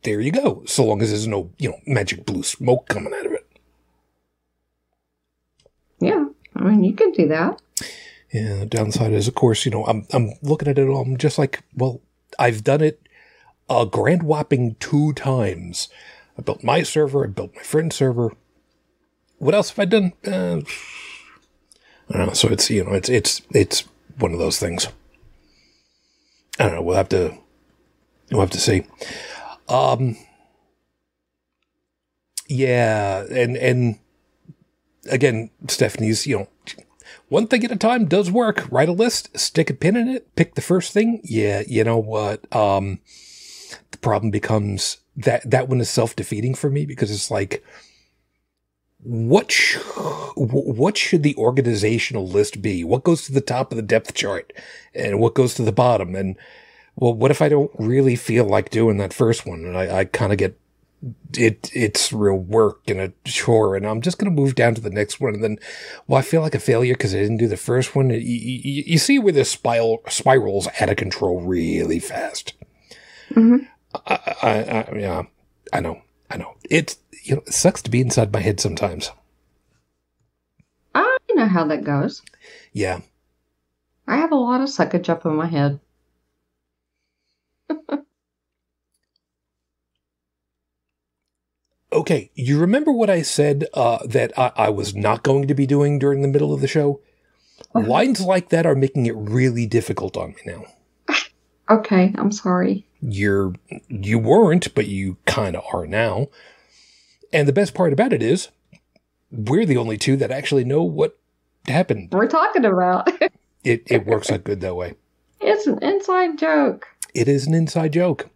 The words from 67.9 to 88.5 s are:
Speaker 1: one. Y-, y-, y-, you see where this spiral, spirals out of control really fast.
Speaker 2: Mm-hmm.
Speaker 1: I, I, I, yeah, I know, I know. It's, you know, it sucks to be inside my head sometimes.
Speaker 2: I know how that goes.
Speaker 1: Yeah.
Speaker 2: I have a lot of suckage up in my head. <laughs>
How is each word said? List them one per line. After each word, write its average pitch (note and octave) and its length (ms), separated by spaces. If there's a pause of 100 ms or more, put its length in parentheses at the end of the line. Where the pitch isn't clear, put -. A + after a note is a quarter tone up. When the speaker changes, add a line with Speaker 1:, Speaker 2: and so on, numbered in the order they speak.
Speaker 1:
one. C3+ 140
Y-, A2+ 60
y-, A#2+ 500
y-, C#3 220
you E3 100
see C#4 220
where G3+ 140
this C3+ 180
spiral, A2+ 580
spirals G2+ 580 (140)
out - 80
of G2+ 80
control F2+ 440
really E2 580
fast. - 540 (760)
Speaker 2:
Mm-hmm. A#3 280 (500)
Speaker 1:
I, - 340
I, - 80
I, A2 480
yeah, F2+ 260 (480)
I - 100
know, E2 200 (300)
I - 60
know. - 180 (120)
It's, D#3 300 (260)
you C3+ 120
know, - 100
it - 80
sucks - 300
to A2 80
be A#2+ 100
inside A#2 320
my A2 60
head F#2 200
sometimes. F2+ 520 (1800)
Speaker 2:
I B4 220 (180)
know A#3+ 120
how E3+ 200
that D3+ 160
goes. C#3+ 400 (500)
Speaker 1:
Yeah. F#2 280 (1080)
Speaker 2:
I A#3+ 100
have E4 140
a D4+ 40
lot B3+ 260
of C4+ 80
suckage F3 400
up E3 160
in D#3 100
my D#3+ 120
head. C#3+ 320 (1900)
<laughs> D#4 80 (4000)